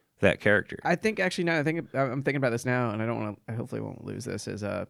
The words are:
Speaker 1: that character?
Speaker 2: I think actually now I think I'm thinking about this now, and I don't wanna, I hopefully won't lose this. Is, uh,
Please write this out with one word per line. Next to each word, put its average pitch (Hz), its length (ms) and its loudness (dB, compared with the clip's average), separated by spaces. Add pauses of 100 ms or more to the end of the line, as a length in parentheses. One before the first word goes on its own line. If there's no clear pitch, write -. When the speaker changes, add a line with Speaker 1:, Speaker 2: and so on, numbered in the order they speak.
(200)
Speaker 1:
that 98 200 4
character? 104 440 4
Speaker 2:
I 170 120 2
think 214 240 0
actually 185 260 0
now 165 120 2
I 147 60 2
think 160 320 -2
I'm 135 260 0
thinking 143 160 2
about 131 140 2
this 120 140 -2
now, 123 260 2
and 107 100 -2
I 113 60 0
don't 113 120 -2
wanna, 107 160 -4 (140)
I 113 40 -6
hopefully 110 280 -6
won't 107 240 -8
lose 104 200 -8
this. 101 220 -6
Is, 101 160 -6
uh, 98 260 -4